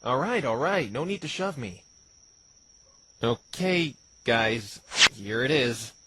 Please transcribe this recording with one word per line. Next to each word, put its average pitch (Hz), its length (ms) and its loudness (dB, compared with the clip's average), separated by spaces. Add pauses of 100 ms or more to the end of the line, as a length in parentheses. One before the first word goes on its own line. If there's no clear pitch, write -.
All 123 160 0
right, 196 280 0
all 113 100 2
right. 156 340 0
No 120 140 -4
need 190 200 -4
to 156 40 -8
shove 185 300 -4
me. 101 260 -10 (1400)
Okay, 165 760 0 (280)
guys. 113 560 0 (340)
Here 107 300 -4
it 135 80 2
is. 120 400 0 (160)